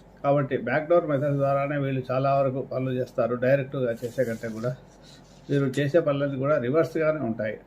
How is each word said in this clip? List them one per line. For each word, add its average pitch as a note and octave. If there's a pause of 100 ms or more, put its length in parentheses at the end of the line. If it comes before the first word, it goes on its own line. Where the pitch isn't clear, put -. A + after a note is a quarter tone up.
(240)
కాబట్టి C#3
బ్యాక్ B2+
డోర్ E3+
మెథడ్స్ C#3+
ద్వారానే C#3
వీళ్ళు C3+
చాలా C3+
వరకు C3+ (100)
పనులు C3
చేస్తారు. B2
డైరెక్ట్గా B2+ (120)
చేసే A#2+
కంటే A2+
కూడా A2+ (720)
వీరు C#3+
చేసే C#3+
పనులన్నీ C#3+
కూడా C#3+
రివర్స్గానే D#3
ఉంటాయి A2